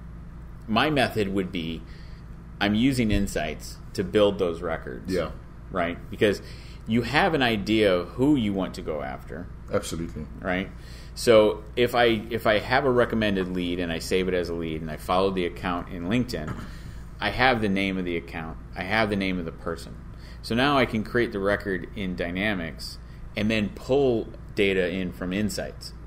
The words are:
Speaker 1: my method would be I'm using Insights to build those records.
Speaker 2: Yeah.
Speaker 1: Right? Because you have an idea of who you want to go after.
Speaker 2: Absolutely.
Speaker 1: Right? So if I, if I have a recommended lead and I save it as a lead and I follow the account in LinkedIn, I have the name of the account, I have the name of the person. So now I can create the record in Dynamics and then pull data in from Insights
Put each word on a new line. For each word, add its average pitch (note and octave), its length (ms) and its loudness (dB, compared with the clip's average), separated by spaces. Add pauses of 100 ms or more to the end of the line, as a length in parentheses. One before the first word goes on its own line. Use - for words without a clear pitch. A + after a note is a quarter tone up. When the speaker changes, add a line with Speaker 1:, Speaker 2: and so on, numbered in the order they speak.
(680)
Speaker 1:
my A#2 220 4
method A2 440 2
would F#2+ 180 0
be E2 300 -4 (800)
I'm G#2 140 4
using A#2+ 360 4
Insights F#2+ 680 -2 (160)
to G#2+ 100 -2
build G2 360 4
those E2+ 220 0
records. D#2+ 520 -6
Speaker 2:
Yeah. E2 180 -2 (400)
Speaker 1:
Right? F2 260 -2 (120)
Because G#2 320 2 (460)
you A2+ 160 2
have D#3+ 300 2
an D3 100 2
idea G#2+ 520 4
of E2+ 140 0
who C#3+ 260 4
you G#2+ 180 2
want F#2 220 -2
to - 60 -8
go D2+ 200 -4
after. C2+ 460 -8 (240)
Speaker 2:
Absolutely. E2 540 -4 (160)
Speaker 1:
Right? F#2+ 280 -2 (460)
So G#2+ 480 8 (120)
if B2 200 4
I, A#2 340 6
if A2+ 180 -4
I G#2+ 120 6
have B2 260 2
a C3 60 4
recommended A2 580 4
lead F2+ 300 0
and F2 120 -2
I D#2+ 80 -2
save F#2 280 2
it F#2 60 2
as F2 160 0
a E2+ 40 -4
lead E2 280 -4
and D#2+ 100 -6
I D2+ 60 -8
follow F#2+ 340 2
the F#2 140 0
account E2+ 440 -2
in F2 200 -6
LinkedIn, F#2 440 -2 (680)
I G#2 80 0
have B2 320 4
the G#2+ 80 2
name F#2+ 280 2
of F#2 80 -2
the E2+ 120 -2
account, E2 400 -8 (180)
I F#2 80 -6
have G#2+ 260 2
the G#2 60 2
name F#2+ 240 0
of E2 60 -6
the E2 60 -6
person. D#2+ 440 -8 (460)
So - 140 -4
now C#3 220 4
I B2 80 6
can A2 180 -2
create A#2 280 0
the G#2 80 -4
record G2 560 0
in F#2+ 200 -4
Dynamics F2+ 840 -4 (380)
and A2 160 0
then G#2+ 240 2
pull B2+ 520 2 (280)
data F#2+ 340 4
in F#2 220 -2
from F2+ 220 -6
Insights F#2 600 -4 (140)